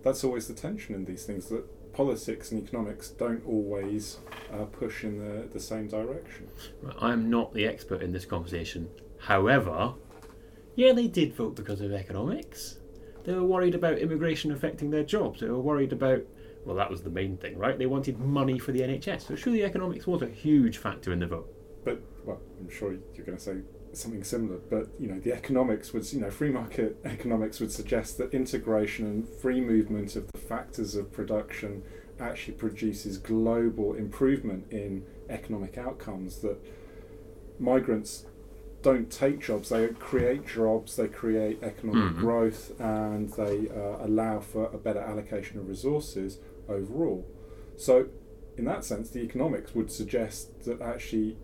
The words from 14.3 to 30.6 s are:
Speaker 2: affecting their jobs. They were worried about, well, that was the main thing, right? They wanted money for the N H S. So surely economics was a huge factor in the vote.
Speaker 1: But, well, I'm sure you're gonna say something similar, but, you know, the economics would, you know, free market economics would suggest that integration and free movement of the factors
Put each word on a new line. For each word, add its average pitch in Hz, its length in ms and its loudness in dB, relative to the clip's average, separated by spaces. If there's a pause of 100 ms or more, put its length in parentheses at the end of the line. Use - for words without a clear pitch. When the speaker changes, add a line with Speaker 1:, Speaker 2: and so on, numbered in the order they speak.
Speaker 2:
affecting 147 400 0
their 151 120 4
jobs. 180 360 0
They 113 100 -2
were 120 80 2
worried 139 340 4
about, 131 300 6 (440)
well, 92 100 -2
that 98 160 2
was 87 100 -4
the 85 80 -6
main 92 260 0
thing, 90 220 -8
right? 113 220 2
They 127 80 4
wanted 135 320 0
money 135 400 4
for 131 140 -2
the 127 100 2
N 127 80 0
H - 160 -4
S. - 180 -4
So - 100 -6
surely 226 280 4
economics 185 420 0
was 175 160 2
a 123 60 0
huge 135 500 6
factor - 340 -2
in 87 80 4
the 87 60 2
vote. 85 260 -4 (320)
Speaker 1:
But, 120 160 0 (240)
well, 95 160 -6 (200)
I'm 92 100 -10
sure 98 260 -4 (200)
you're - 100 -12
gonna 90 140 -6
say 98 160 -6 (420)
something 107 260 -8
similar, 107 340 -2 (120)
but, 110 180 0 (120)
you 123 80 -4
know, 95 120 -4
the 120 140 0
economics 123 600 2
would, 113 200 -2
you 139 80 0
know, 101 100 -2
free 147 180 0
market 113 560 0
economics 110 540 0
would 113 120 0
suggest - 460 -2
that - 160 -2
integration 113 720 2
and 107 220 0
free 127 340 0
movement 107 540 4
of 101 160 -6
the - 80 -10
factors 113 560 -4